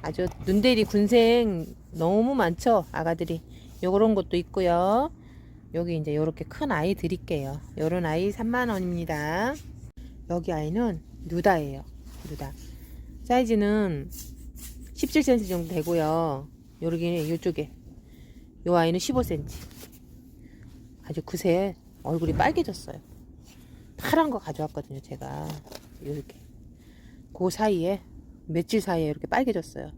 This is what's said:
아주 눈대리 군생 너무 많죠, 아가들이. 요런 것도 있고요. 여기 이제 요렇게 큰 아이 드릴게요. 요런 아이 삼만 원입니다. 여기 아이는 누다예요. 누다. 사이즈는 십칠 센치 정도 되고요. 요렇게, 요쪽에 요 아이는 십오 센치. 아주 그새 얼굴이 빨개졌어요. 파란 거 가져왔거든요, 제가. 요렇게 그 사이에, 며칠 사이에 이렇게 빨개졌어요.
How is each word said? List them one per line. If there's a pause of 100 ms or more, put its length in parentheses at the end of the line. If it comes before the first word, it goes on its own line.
아주 (200)
눈대리
군생 (240)
너무
많죠,
아가들이. (400)
요런
것도
있고요. (640)
여기
이제
요렇게
큰
아이
드릴게요. (180)
요런
아이
삼만
원입니다. (760)
여기
아이는 (260)
누다예요. (440)
누다. (720)
사이즈는 (840)
십칠
센치
정도
되고요. (360)
요렇게,
요쪽에 (960)
요
아이는
십오
센치. (1500)
아주
그새 (280)
얼굴이
빨개졌어요. (960)
파란
거
가져왔거든요,
제가. (560)
요렇게 (960)
그
사이에, (440)
며칠
사이에
이렇게
빨개졌어요.